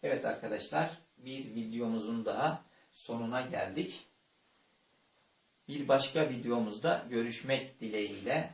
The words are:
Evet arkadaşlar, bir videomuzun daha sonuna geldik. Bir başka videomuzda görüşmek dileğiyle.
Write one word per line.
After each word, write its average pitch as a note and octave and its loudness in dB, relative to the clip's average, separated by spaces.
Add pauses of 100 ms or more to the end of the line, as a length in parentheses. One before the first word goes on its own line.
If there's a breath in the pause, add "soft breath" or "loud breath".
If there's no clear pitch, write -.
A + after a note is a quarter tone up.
Evet - 2
arkadaşlar, C3 0 (280)
bir B2 -8
videomuzun A2+ 0
daha C#3+ 2 (320 loud breath)
sonuna A#2 -2
geldik. B2+ -2 (1600)
Bir C#3 -4
başka C#3 6
videomuzda A#2 2
görüşmek A#2+ 0
dileğiyle. G#2+ -2